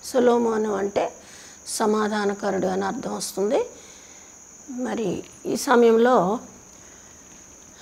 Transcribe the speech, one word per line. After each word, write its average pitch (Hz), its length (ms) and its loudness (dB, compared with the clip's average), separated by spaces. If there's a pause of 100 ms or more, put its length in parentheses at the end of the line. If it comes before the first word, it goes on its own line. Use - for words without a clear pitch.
సొలొమోను 233 680 2
అంటే 202 380 -2 (540)
సమాధానకరుడు 208 1000 -2
అని 190 180 -2
అర్థం 202 320 -6
వస్తుంది. 208 480 -2 (1040)
మరి 226 540 -6 (220)
ఈ - 100 -4
సమయంలో 233 800 4 (1400)